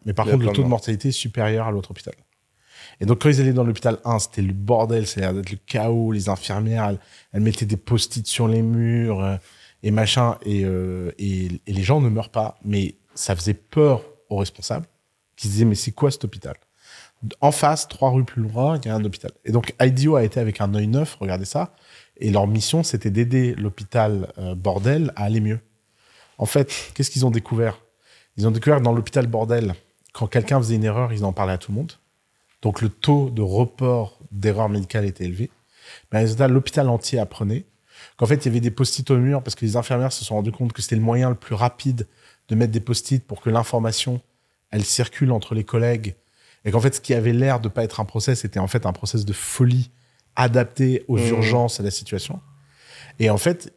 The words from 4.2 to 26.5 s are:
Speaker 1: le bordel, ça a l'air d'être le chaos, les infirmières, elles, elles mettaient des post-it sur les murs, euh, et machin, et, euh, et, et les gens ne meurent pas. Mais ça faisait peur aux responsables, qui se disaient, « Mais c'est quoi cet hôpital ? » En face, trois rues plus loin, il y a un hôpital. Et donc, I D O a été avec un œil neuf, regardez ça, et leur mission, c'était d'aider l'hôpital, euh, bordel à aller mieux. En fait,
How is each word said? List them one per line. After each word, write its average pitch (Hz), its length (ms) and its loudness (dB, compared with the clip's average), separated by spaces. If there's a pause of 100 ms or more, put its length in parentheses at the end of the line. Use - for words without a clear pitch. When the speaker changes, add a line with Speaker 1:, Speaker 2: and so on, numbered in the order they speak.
Speaker 1:
le 98 120 0
bordel, 113 520 2
ça - 140 -6
a 95 40 0
l'air 92 100 -2
d'être 95 160 -6
le 101 160 -8
chaos, 113 460 0
les 101 160 -2
infirmières, 107 600 -2
elles, 98 100 -2 (340)
elles 104 100 0
mettaient 110 240 2
des 104 100 -2
post-it 110 500 -2
sur 117 220 0
les 113 140 2
murs, 117 580 0
euh, 98 160 -2 (460)
et 107 80 0
machin, 110 520 2
et, 101 220 0
euh, 92 540 -4
et, 92 480 -4
et 104 60 -6
les 95 100 0
gens 135 180 2
ne 127 80 4
meurent 110 220 -2
pas. 110 340 -4
Mais 101 300 -2 (200)
ça - 220 -2
faisait 87 160 -2
peur 143 500 2 (280)
aux 104 60 -4
responsables, 107 500 -6 (500)
qui 110 120 -6
se 98 40 -4
disaient, « 107 140 4
Mais 107 80 4
c'est 104 160 -4
quoi 139 220 0
cet - 120 -8
hôpital ? » - 300 -12 (840)
En 139 100 4
face, 151 380 2
trois - 220 0
rues 127 140 4
plus 120 180 -4
loin, 127 360 -2
il 127 80 -10
y 110 40 -4
a 110 40 -2
un 110 100 0
hôpital. - 280 -8 (120)
Et 117 60 -4
donc, 113 320 0
I 131 80 6
D 131 160 2
O 156 100 4
a 120 80 4
été 110 140 -2
avec 110 220 -2
un 101 140 0
œil 107 120 0
neuf, 135 340 0
regardez 95 240 -4
ça, 170 300 -6 (440)
et 107 120 0
leur 101 160 4
mission, 110 360 0
c'était 113 280 -2
d'aider 120 460 2
l'hôpital, 104 840 -2
euh, 92 160 -6
bordel 101 600 0
à 104 80 -4
aller 110 160 0
mieux. 107 200 -2 (760)
En - 80 0
fait, 143 260 0 (220)